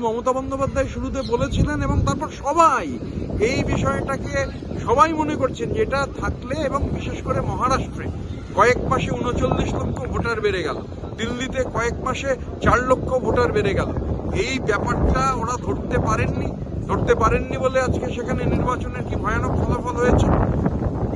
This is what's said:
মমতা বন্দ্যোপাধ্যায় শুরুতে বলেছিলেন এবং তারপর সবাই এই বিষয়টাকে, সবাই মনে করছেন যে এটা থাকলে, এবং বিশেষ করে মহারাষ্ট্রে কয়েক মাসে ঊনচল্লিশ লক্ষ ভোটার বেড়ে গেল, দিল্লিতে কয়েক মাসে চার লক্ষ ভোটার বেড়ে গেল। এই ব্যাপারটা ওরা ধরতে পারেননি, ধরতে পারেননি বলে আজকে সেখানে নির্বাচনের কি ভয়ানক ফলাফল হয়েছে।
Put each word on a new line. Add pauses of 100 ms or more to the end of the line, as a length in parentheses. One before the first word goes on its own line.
মমতা
বন্দ্যোপাধ্যায়
শুরুতে (120)
বলেছিলেন
এবং (100)
তারপর (140)
সবাই (640)
এই (140)
বিষয়টাকে, (500)
সবাই (100)
মনে
করছেন
যে
এটা (200)
থাকলে, (120)
এবং (160)
বিশেষ
করে (100)
মহারাষ্ট্রে (500)
কয়েক (100)
মাসে
ঊনচল্লিশ (100)
লক্ষ (140)
ভোটার
বেড়ে
গেল, (400)
দিল্লিতে (140)
কয়েক (100)
মাসে (340)
চার (120)
লক্ষ (140)
ভোটার
বেড়ে
গেল। (540)
এই (140)
ব্যাপারটা (180)
ওরা (120)
ধরতে (120)
পারেননি, (400)
ধরতে (100)
পারেননি
বলে
আজকে (100)
সেখানে (120)
নির্বাচনের
কি
ভয়ানক
ফলাফল
হয়েছে। (880)